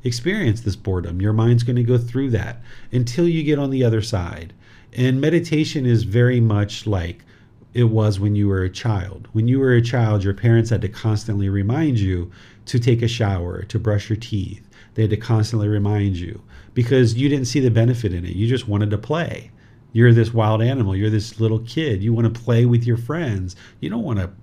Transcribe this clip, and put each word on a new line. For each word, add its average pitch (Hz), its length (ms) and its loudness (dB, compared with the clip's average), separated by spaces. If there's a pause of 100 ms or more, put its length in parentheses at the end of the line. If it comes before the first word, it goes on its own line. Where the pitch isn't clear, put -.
experience 135 560 -2
this 98 160 -4
boredom. 90 460 -4
Your 107 100 0
mind's 117 300 4
gonna 120 200 0
go 120 160 2
through 131 320 -4
that - 320 -4 (300)
until 127 340 0
you 160 160 0
get 147 160 0
on 139 120 -2
the 131 120 0
other 113 200 2
side. 85 500 -6 (400)
And 127 280 0
meditation 156 640 0
is 117 200 4
very 120 360 2
much 104 460 0
like 90 360 -4 (520)
it 120 160 4
was 107 280 2
when 104 160 0
you 101 140 2
were 95 140 0
a 92 80 -2
child. - 600 -6
When 110 140 0
you 131 120 2
were 131 160 4
a 117 80 6
child, 113 420 0
your 98 80 0
parents 113 380 2
had 107 100 0
to 92 80 -4
constantly 104 640 -2
remind 120 480 0
you 92 320 -2 (340)
to 127 140 -2
take 120 240 2
a 113 60 0
shower, 90 560 -2
to 113 140 -6
brush 101 300 -2
your 110 80 -2
teeth. - 500 -8 (280)
They 110 80 0
had 101 80 2
to 104 80 0
constantly 107 500 0
remind 101 480 0
you - 240 -10 (320)
because 120 420 2
you 135 140 0
didn't 135 200 0
see 147 120 0
the 127 100 2
benefit 113 440 2
in 87 100 -6
it. 87 100 -8
You 107 140 0
just 123 200 -2
wanted 104 200 0
to 104 80 -2
play. - 540 -6 (420)
You're 117 220 8
this 117 180 4
wild 110 300 2
animal. 117 340 0
You're 107 140 0
this 107 280 -4
little 110 200 0
kid. 123 440 -4
You 117 120 2
wanna 113 160 2
play 120 340 2
with 120 220 4
your 117 100 2
friends. 113 580 -4 (260)
You 156 100 -6
don't 226 140 -4
wanna 98 260 -4 (120)